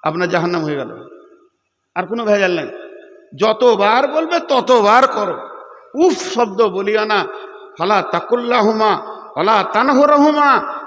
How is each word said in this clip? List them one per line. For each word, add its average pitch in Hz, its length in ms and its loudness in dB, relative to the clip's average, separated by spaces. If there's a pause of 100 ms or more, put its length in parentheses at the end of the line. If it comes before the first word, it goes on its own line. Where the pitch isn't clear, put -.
আপনার 170 260 -2
জাহান্নাম 175 340 -2
হয়ে 151 120 -4
গেল, - 340 -12 (840)
আর 185 120 -6
কোনো 226 180 -6
ভেজাল 202 260 2
নাই। 160 160 -4 (720)
যতবার 220 680 2
বলবে 330 320 -2
ততবার 247 680 4
করো। 202 420 -6 (460)
উফ 330 220 2
শব্দ 220 440 -2
বলিও 208 440 0
না, 202 220 0 (500)
ফালা 190 240 0
তাকুল্লাহুমা, 220 1000 0 (340)
ফালা 196 280 2 (100)
তানহরহুমা 285 880 2 (260)